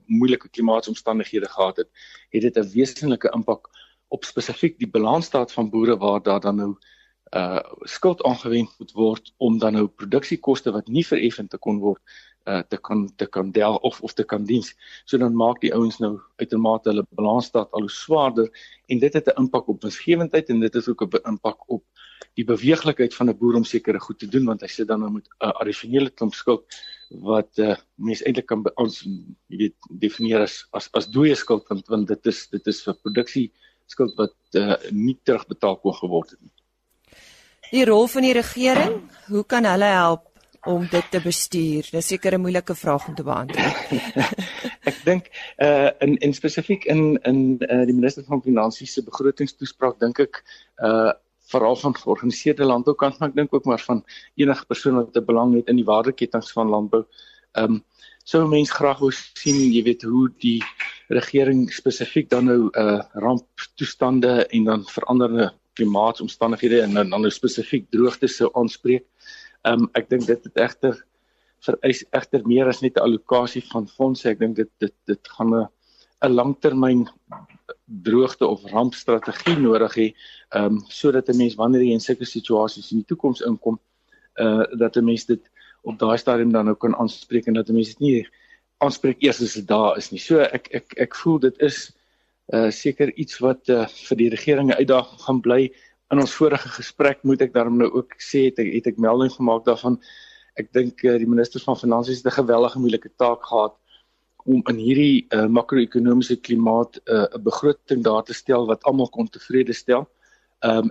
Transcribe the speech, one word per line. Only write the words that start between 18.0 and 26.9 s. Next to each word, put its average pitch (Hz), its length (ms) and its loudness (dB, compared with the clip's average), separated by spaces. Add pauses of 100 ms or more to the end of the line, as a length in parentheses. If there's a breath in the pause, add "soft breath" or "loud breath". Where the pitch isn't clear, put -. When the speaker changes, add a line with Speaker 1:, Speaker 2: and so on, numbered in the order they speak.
Speaker 1:
en 123 120 -2
dit 139 140 2
het 156 140 -2
'n 131 140 2
impak 131 260 -2
op 101 140 -4
winsgewendheid 160 680 -2
en 117 100 0
dit 113 160 0
is 117 120 -4
ook 120 140 -2
'n 98 80 -4
be-, - 160 -2
impak 110 440 -8
op 117 140 -8 (520 loud breath)
die 120 100 -6
beweeglikheid 123 720 0
van 123 140 0
'n 104 80 -2
boer 120 180 2
om 117 80 2
sekere 110 360 -4
goed - 200 -14
te 107 80 -12
doen, 131 180 0
want 110 160 -4
hy - 60 -14
sit 110 200 -8
dan 110 120 -2
nou 107 120 -6
met 107 160 -10 (140)
'n 110 40 -4
addisionele 113 640 -2
klomp 110 240 -4
skuld - 300 -2 (460 loud breath)